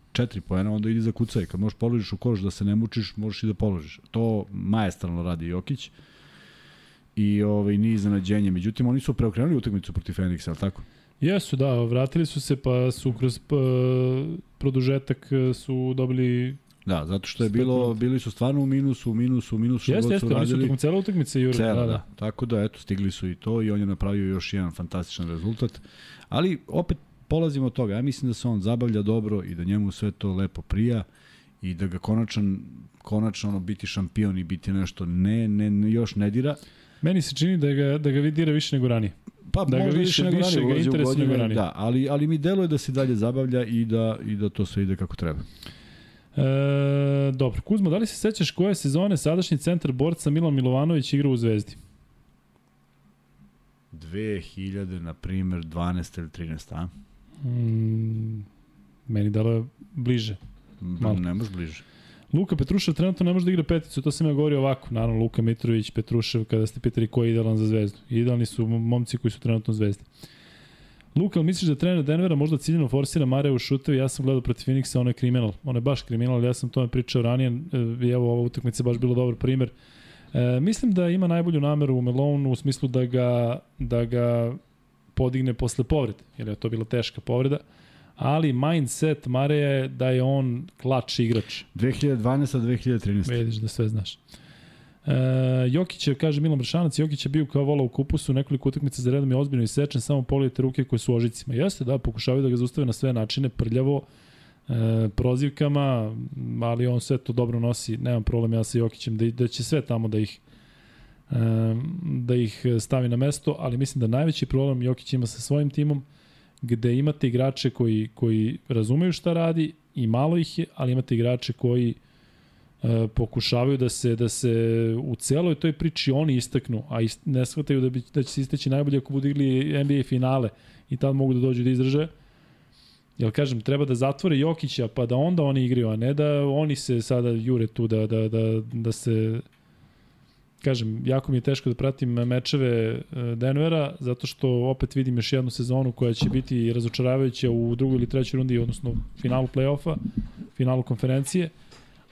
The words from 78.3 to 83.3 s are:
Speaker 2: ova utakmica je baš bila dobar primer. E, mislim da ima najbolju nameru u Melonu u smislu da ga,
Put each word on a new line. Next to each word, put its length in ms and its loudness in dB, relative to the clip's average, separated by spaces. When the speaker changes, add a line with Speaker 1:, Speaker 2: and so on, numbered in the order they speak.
Speaker 2:
ova 100 2
utakmica 400 -2
je 20 -2
baš 140 2
bila 160 2
dobar 200 2
primer. 360 0
E, 280 2
mislim 320 2
da 160 2
ima 180 2
najbolju 340 2
nameru 340 2
u 80 2
Melonu 480 2
u 60 2
smislu 320 -2
da 160 2
ga, 540 0